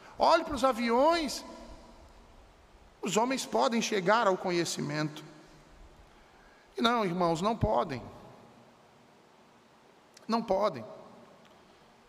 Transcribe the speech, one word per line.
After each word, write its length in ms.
Olhe 240
para 120
os 100
aviões. 800
Os 140
homens 280
podem 380
chegar 440
ao 120
conhecimento. 840
E 40
não, 240
irmãos, 380
não 140
podem. 460
Não 160
podem. 420